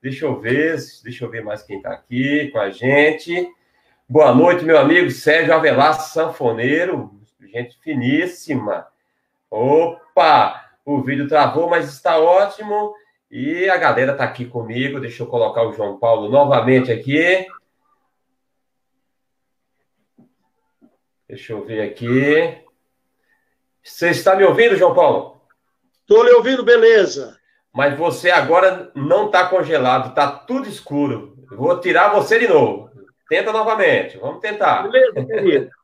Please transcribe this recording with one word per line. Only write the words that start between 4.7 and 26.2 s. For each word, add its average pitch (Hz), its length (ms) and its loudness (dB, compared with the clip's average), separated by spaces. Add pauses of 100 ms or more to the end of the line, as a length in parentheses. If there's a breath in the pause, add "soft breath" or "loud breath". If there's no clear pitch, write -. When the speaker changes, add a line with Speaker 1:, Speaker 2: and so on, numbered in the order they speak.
Speaker 1:
amigo 151 320 2
Sérgio 156 420 0
Avelar, 151 480 2
sanfoneiro, 147 1120 -4 (400)
gente 120 280 -12
finíssima. 135 1040 -4 (640)
Opa, 147 1200 0 (140)
o 143 180 -4
vídeo 131 260 -6
travou, 147 400 0
mas 165 200 -2
está 165 300 -2
ótimo. 208 760 0 (340 soft breath)
E 160 400 -6
a 185 80 2
galera 131 380 0
tá - 100 -6
aqui 120 200 -8
comigo. 123 560 -8
Deixa 120 240 -12
eu - 20 -16
colocar 117 380 -2
o 107 80 -6
João 101 260 -8
Paulo 110 300 0
novamente 127 640 2
aqui. 165 540 -2 (3750)
Deixa - 240 -16
eu 101 120 -12
ver 110 260 -8
aqui. 143 760 -2 (1160)
Você - 280 -4
está 190 260 2
me 196 80 4
ouvindo, 202 320 4
João - 180 2
Paulo? 151 460 0 (680)
Speaker 2:
Tô 220 160 6